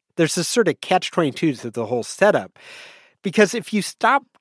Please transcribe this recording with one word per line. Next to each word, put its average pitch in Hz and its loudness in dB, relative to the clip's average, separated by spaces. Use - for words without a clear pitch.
There's 160 0
this 175 -2
sort 233 0
of 147 -2
catch - -2
twenty-two 151 0
to 117 -10
the 113 -6
whole 117 -2
setup. 147 0
Because 202 2
if 220 -6
you 208 0
stop 262 0